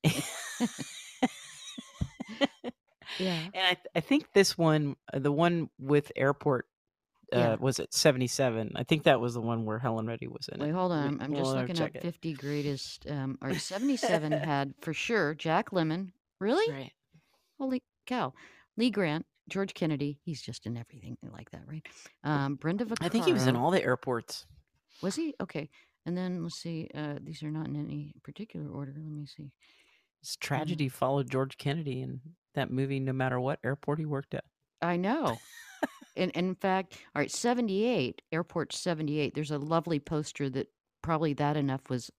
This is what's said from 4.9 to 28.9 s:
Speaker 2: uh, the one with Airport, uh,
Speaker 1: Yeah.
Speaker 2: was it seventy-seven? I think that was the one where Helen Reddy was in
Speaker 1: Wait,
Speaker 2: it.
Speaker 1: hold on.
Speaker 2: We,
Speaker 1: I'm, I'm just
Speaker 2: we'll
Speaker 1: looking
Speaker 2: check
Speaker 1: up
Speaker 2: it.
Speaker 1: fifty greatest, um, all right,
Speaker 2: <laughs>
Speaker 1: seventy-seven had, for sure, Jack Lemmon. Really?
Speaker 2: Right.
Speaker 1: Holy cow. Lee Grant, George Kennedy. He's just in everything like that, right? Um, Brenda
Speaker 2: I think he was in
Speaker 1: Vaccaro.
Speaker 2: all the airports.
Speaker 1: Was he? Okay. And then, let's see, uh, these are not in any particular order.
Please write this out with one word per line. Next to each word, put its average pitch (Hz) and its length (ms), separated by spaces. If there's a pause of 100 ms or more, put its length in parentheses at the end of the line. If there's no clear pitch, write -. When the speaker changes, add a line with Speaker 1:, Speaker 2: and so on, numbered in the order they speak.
Speaker 2:
uh, 143 80
the 143 120
one 165 460
with 143 380
Airport, 135 500 (680)
uh, 123 60
Speaker 1:
Yeah. 117 180
Speaker 2:
was 131 220
it - 160
seventy-seven? 127 800
I - 60
think 151 220
that 135 160
was 120 140
the 120 60
one 113 240
where 107 140
Helen 113 280
Reddy 117 200
was - 260
in - 80
Speaker 1:
Wait, 147 80
Speaker 2:
it. 156 40
Speaker 1:
hold 180 200
on. 151 100
Speaker 2:
We, 139 120
Speaker 1:
I'm, - 80
I'm 139 120
just 139 100
Speaker 2:
we'll 135 160
Speaker 1:
looking 127 160
Speaker 2:
check - 160
Speaker 1:
up - 40
Speaker 2:
it. - 60
Speaker 1:
fifty 165 320
greatest, 143 760
um, 135 320
all 135 80
right, 160 120
Speaker 2:
<laughs> - 0
Speaker 1:
seventy-seven 196 720
had, 147 500
for 165 100
sure, 160 420
Jack 165 360
Lemmon. 180 400 (300)
Really? 330 300
Speaker 2:
Right. 135 220 (680)
Speaker 1:
Holy 262 240 (240)
cow. 196 280 (420)
Lee 233 140
Grant, 170 340 (240)
George 196 240
Kennedy. 143 500
He's 160 200
just - 240
in 117 100
everything 117 400 (160)
like - 200
that, - 140
right? 156 200 (360)
Um, 143 340
Brenda 196 300 (140)
Speaker 2:
I 170 80
think 233 160
he 359 80
was 196 140
in 131 80
Speaker 1:
Vaccaro. 120 60
Speaker 2:
all 151 100
the 185 120
airports. - 640 (540)
Speaker 1:
Was 190 160
he? 311 240
Okay. - 300 (340)
And 175 140
then, 180 240
let's 170 140
see, 165 380
uh, 151 280
these 156 200
are 151 80
not 156 160
in 139 100
any 147 360 (100)
particular 156 460
order. 139 260